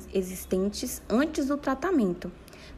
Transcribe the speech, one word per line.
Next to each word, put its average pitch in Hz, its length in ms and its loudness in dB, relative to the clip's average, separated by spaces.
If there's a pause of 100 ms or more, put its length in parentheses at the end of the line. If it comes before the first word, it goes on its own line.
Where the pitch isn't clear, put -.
(140)
existentes 190 960 0
antes 285 380 2
do 285 100 2
tratamento. 262 760 2 (460)